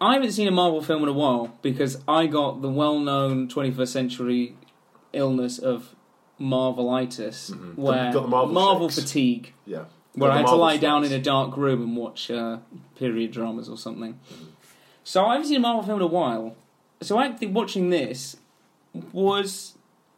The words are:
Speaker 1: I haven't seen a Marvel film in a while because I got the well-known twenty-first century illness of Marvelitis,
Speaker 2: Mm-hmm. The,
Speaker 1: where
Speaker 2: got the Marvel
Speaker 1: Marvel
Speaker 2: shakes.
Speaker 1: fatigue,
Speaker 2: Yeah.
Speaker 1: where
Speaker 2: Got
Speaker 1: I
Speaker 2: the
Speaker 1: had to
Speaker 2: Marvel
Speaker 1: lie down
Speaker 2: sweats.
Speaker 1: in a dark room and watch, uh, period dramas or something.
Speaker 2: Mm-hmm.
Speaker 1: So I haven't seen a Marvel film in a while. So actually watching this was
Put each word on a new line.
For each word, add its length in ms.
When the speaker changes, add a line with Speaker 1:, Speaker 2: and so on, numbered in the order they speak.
Speaker 1:
I 140
haven't 180
seen 160
a 40
Marvel 280
film 220
in 60
a 40
while 480
because 380
I 180
got 360
the 80
well-known 760
twenty-first 440
century 640
illness 460
of 360
Marvelitis, 1120
Speaker 2:
Mm-hmm. 260
The, 40
Speaker 1:
where 320
Speaker 2:
got 100
the 60
Marvel 260
Speaker 1:
Marvel 340
Speaker 2:
shakes. 200
Speaker 1:
fatigue, 440
Speaker 2:
Yeah. 180
Speaker 1:
where 160
Speaker 2:
Got 0
Speaker 1:
I 40
Speaker 2:
the 40
Speaker 1:
had 0
to 80
Speaker 2:
Marvel 120
Speaker 1:
lie 180
down 260
Speaker 2:
sweats. 120
Speaker 1:
in 60
a 20
dark 340
room 260
and 140
watch, 340
uh, 280
period 340
dramas 360
or 80
something. 380
Speaker 2:
Mm-hmm. 300
Speaker 1:
So 220
I 80
haven't 140
seen 100
a 20
Marvel 220
film 160
in 40
a 40
while. 500
So 180
actually 280
watching 420
this 460
was 600